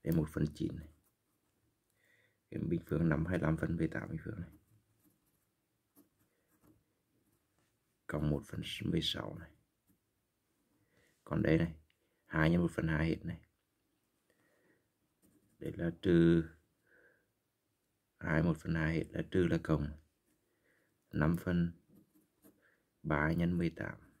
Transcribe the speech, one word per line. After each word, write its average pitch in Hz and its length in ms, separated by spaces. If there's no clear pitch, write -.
Đây 82 120
một 76 140
phần 76 160
chín 73 200
này. 76 120
Cái - 100
bình 82 260
phương 80 240
năm 78 160
hai 87 140
lăm 78 180
phân 85 200
mười 85 100
tám - 220
bình 156 140
phương - 180
này. 82 80
Cộng 76 220
một 69 160
phần - 160
mười 82 180
sáu - 380
này. 85 100
Còn - 180
đây 76 160
này, - 180
hai 80 240
nhân 85 120
một 170 100
phần - 160
hai 78 200
hết - 180
này. 85 160
Đây - 160
là 85 160
trừ 85 420
hai 80 240
một 82 140
phần - 180
hai 80 180
hết 80 160
là 82 120
trừ 90 160
là 85 160
cộng 73 240
năm 80 280
phần 87 320
ba 156 300
nhân 175 240
mười 175 120
tám. - 280